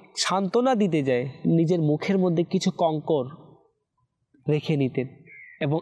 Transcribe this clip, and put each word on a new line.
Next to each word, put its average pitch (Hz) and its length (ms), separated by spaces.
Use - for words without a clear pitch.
সান্ত্বনা 233 580
দিতে 170 280
যায় 131 260
নিজের 165 360
মুখের 151 360
মধ্যে 175 240
কিছু 185 280
কঙ্কর 156 540
রেখে 151 280
নিতেন 131 300
এবং 156 220